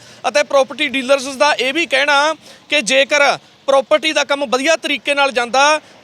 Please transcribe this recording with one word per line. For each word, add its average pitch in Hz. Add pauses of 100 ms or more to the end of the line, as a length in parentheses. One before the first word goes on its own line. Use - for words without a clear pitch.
(280)
ਅਤੇ 285
ਪ੍ਰਾਪਰਟੀ 285
ਡੀਲਰਸ 262
ਦਾ 277
ਇਹ 247
ਵੀ 330
ਕਹਿਣਾ 285 (340)
ਕਿ 294
ਜੇਕਰ 269 (520)
ਪ੍ਰਾਪਰਟੀ 302
ਦਾ 285
ਕੰਮ 285
ਵਧੀਆ 269
ਤਰੀਕੇ 294
ਨਾਲ 277
ਜਾਂਦਾ 262 (240)